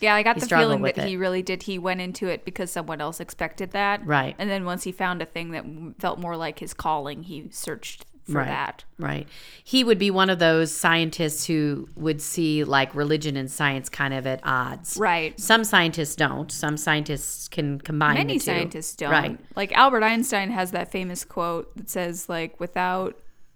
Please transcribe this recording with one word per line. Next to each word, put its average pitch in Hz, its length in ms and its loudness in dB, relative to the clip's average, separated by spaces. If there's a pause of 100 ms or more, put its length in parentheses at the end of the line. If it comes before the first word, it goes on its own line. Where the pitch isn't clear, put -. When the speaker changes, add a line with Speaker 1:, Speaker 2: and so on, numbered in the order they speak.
Speaker 1:
Yeah, 208 140 6
I 208 100 4
got 233 120 4
Speaker 2:
He 170 40 -4
Speaker 1:
the 247 60 -2
Speaker 2:
struggled 160 240 6
Speaker 1:
feeling 135 120 2
Speaker 2:
with - 140 0
Speaker 1:
that 143 100 -2
Speaker 2:
it. 196 40 -2
Speaker 1:
he 190 60 -4
really 185 260 0
did. 185 220 -4
He 190 140 -4
went 180 220 -2
into 180 260 -6
it 175 180 -4
because 180 280 -6
someone 160 280 -6
else 156 200 -6
expected - 520 -6
that. 202 320 0
Speaker 2:
Right. 143 340 2
Speaker 1:
And 202 120 -4
then 196 140 -2
once 175 180 -4
he 180 100 -6
found 180 300 -2
a 165 40 -6
thing 170 260 -8
that 160 120 -8
w-, 160 360 -14
felt - 180 -2
more 170 180 -6
like 160 220 -6
his 160 160 -10
calling, 147 500 -4
he 165 280 -12
searched - 540 -10 (180)
for 151 140 -4
Speaker 2:
Right, 131 80 0
Speaker 1:
that. 139 380 -6 (160)
Speaker 2:
right. 143 260 -4 (380)
He 262 180 4
would 226 160 6
be 202 100 4
one 190 220 4
of 185 80 2
those 165 320 6
scientists 165 760 2
who 147 500 0
would 151 260 -2
see, 156 400 0
like, 135 320 2
religion 147 420 0
and 135 140 -4
science 135 380 0
kind 135 260 -2
of 135 140 -4
at 131 160 -2
odds. 127 520 -2
Speaker 1:
Right. 170 440 0
Speaker 2:
Some 220 240 6
scientists 165 500 4
don't. 139 380 0
Some 151 240 -2
scientists 151 720 -2
can 143 320 -4
combine 151 340 2
Speaker 1:
Many 139 200 2
Speaker 2:
the 302 40 2
two. - 60 -2
Speaker 1:
scientists 170 500 -4
don't. 147 160 -4
Speaker 2:
Right. 147 300 2 (160)
Speaker 1:
Like, 196 160 -4
Albert 247 320 6
Einstein 226 480 0
has 185 180 -2
that 175 220 -4
famous 180 320 -6
quote 170 520 -4
that - 140 -12
says, 175 380 -4
like, 165 320 -6
"Without," 185 580 -2 (360)